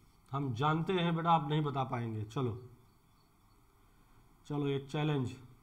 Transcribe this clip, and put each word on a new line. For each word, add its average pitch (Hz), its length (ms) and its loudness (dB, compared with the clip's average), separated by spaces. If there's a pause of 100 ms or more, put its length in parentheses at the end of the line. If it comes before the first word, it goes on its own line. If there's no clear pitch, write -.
(320)
हम 139 220 -2
जानते 156 400 2
हैं 170 220 2
बेटा 165 160 4
आप 156 180 6
नहीं 151 120 2
बता 139 220 0
पाएंगे। 117 400 -4
चलो, 113 340 -2 (1900)
चलो 147 200 -2
एक 139 240 -2
challenge 151 440 0 (280)